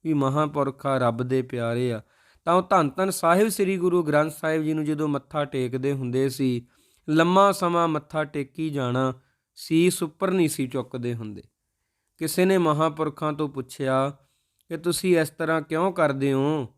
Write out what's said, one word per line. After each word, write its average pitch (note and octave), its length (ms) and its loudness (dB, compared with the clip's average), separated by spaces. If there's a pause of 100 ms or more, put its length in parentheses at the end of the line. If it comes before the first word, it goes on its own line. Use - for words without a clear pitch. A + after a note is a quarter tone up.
ਵੀ D#3+ 80 0
ਮਹਾਂਪੁਰਖ C#3+ 720 0
ਆ, C3+ 120 0
ਰੱਬ A#2+ 240 0
ਦੇ B2+ 200 0
ਪਿਆਰੇ A#2+ 500 -2
ਆ, G#2+ 100 -6 (420)
ਤਾਂ E3 100 2
ਉਹ F#3 160 4
ਧੰਨ E3 200 4
ਧੰਨ F#3+ 200 -2
ਸਾਹਿਬ F#3 380 2
ਸ੍ਰੀ G3 280 0
ਗੁਰੂ F3+ 260 2
ਗ੍ਰੰਥ D3+ 300 0
ਸਾਹਿਬ D#3+ 300 -2
ਜੀ D#3 120 -2
ਨੂੰ D#3 100 -2
ਜਦੋਂ D3+ 240 -2
ਮੱਥਾ D3 360 -4
ਟੇਕਦੇ C3 480 -4
ਹੁੰਦੇ C3 360 -2
ਸੀ, B2+ 380 -2 (420)
ਲੰਮਾ F3+ 440 6
ਸਮਾਂ E3+ 360 0
ਮੱਥਾ D#3 360 -4
ਟੇਕੀ D3+ 460 -8
ਜਾਣਾ, C3 440 -2 (400)
ਸੀਸ E3+ 480 0
ਉੱਪਰ F3+ 280 -4
ਨਹੀਂ F3+ 180 2
ਸੀ D3 180 -4
ਚੁੱਕਦੇ B2 480 -6
ਹੁੰਦੇ। G#2+ 280 -12 (760)
ਕਿਸੇ E3 260 0
ਨੇ F#3+ 140 4
ਮਹਾਂਪੁਰਖਾਂ D#3 760 0
ਤੋਂ D3 160 -4
ਪੁੱਛਿਆ C3+ 600 -2 (580)
ਕਿ E3 80 -6
"ਤੁਸੀਂ E3+ 420 2
ਇਸ D#3 120 0
ਤਰ੍ਹਾਂ D#3+ 320 -2
ਕਿਉਂ E3 300 -2
ਕਰਦੇ C#3 400 2
ਹੋ?" C#3 460 0